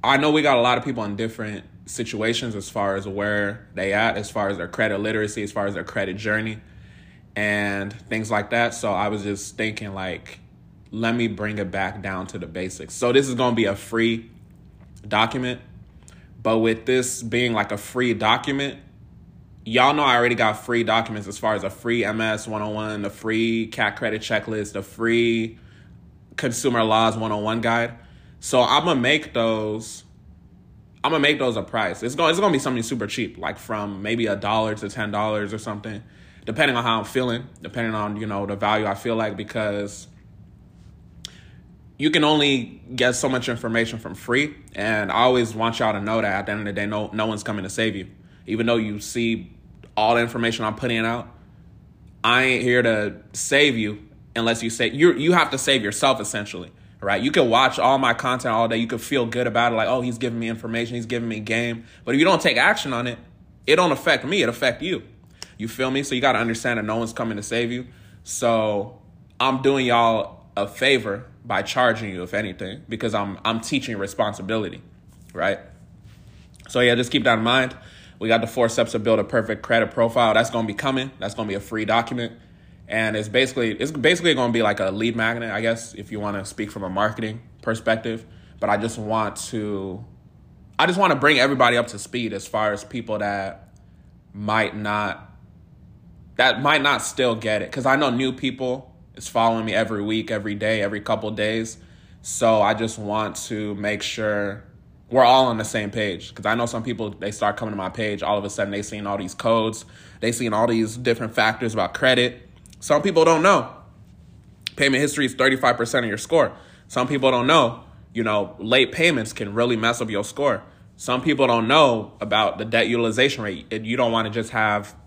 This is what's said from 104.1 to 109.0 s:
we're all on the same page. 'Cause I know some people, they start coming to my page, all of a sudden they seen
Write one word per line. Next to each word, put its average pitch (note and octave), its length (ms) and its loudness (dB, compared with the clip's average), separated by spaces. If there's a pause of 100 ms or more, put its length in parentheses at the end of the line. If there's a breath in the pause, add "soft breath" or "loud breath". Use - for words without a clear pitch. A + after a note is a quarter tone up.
we're B2+ 140 8
all C3 220 8
on A2+ 120 0
the G#2+ 60 -2
same G#2 260 -4
page. G2+ 420 -4
'Cause F#2+ 140 -8
I A2 80 2
know A#2 120 -2
some A2+ 180 -6
people, A2 260 -6
they G#2 220 -8
start G#2 240 -2
coming A2 160 -6
to G2 40 -8
my F#2+ 120 -6
page, G#2 340 -4
all G2+ 160 0
of G2+ 60 -6
a F#2+ 60 -8
sudden G2+ 200 -4
they G2+ 120 -4
seen G#2 240 -10